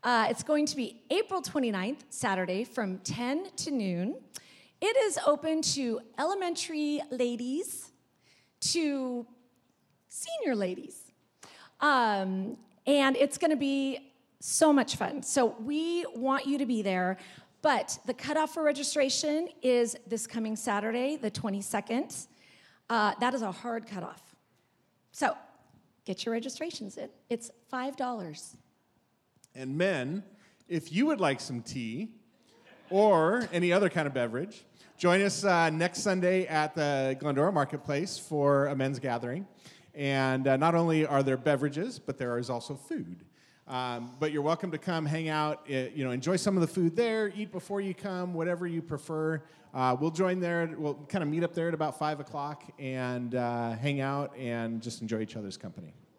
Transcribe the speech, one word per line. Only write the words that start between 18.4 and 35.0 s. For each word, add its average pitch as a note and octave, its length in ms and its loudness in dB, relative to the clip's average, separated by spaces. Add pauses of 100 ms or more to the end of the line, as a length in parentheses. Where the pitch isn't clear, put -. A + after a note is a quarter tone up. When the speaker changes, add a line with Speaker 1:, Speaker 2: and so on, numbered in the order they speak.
Speaker 1:
for E4 80 -2
registration D4 840 2 (140)
is A#3+ 340 4 (100)
this A3+ 200 -4
coming A3 300 -4
Saturday, A#3 600 -2
the G#3+ 140 -4
twenty-second. G#3 960 -4 (640)
Uh, G#3+ 300 2
that B3 120 2
is C4 80 -2
a G#3+ 100 -2
hard A3+ 360 -8
cutoff. F#3+ 340 -10 (920)
So B3 220 0 (680)
get - 220 -6
your A3+ 80 0
registrations C4 640 -8
in. - 100 -10 (220)
It's A#3 200 -6 (200)
five C4+ 260 -6
dollars. G#3+ 600 -8 (1000)
Speaker 2:
And C3 240 -6
men, F3 440 0 (460)
if D#3+ 240 -4
you A3+ 140 4
would D4 140 2
like C#3+ 200 2
some A#2+ 220 -6
tea B2+ 480 -6 (800)
or G3 600 6
any F3 220 4
other F#3+ 160 6
kind D#3+ 180 0
of C#3 60 -2
beverage, B2+ 520 -2 (340)
join F3+ 240 6